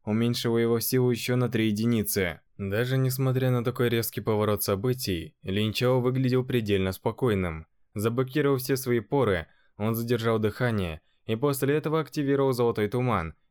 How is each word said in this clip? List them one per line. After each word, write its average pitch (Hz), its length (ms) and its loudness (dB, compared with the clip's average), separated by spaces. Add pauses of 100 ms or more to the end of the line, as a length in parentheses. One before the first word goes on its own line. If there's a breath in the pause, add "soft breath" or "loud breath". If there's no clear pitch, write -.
уменьшила 117 540 0
его 117 220 2
силу 123 320 2
ещё 123 240 -2
на 123 120 2
три 113 200 2
единицы. 104 720 0 (180)
Даже 117 400 -2
несмотря 127 540 0
на 123 100 0
такой 120 280 0
резкий 113 300 -2
поворот 104 440 0
событий, 101 800 -2
Лин 104 280 0
Чао 127 280 2
выглядел 127 440 0
предельно 104 460 0
спокойным. 95 760 -2 (260)
Заблокировав 131 680 0
все 135 160 -2
свои 120 220 0
поры, 104 480 0 (300 soft breath)
он 110 180 -2
задержал 117 460 0
дыхание 107 600 -2 (260)
и 110 100 -2
после 139 400 0
этого 156 240 -2
активировал 139 520 0
золотой 117 360 0
туман 107 460 -2 (160)